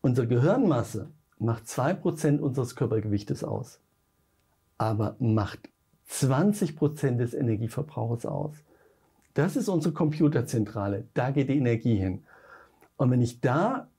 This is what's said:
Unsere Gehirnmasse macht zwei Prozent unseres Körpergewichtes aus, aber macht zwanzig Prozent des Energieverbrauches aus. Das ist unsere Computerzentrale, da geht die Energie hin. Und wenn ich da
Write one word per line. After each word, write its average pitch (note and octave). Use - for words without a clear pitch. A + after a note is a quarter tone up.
Unsere B2
Gehirnmasse B2+
macht A2+
zwei C#3
Prozent D#3
unseres B2+
Körpergewichtes A2
aus, -
aber A2
macht G#2+
zwanzig D3+
Prozent C3+
des A#2+
Energieverbrauches A#2
aus. G1+
Das F3
ist A3+
unsere E3
Computerzentrale, A2+
da C3
geht C3+
die C#3
Energie A#2+
hin. F#2+
Und C3
wenn B2+
ich -
da F#3+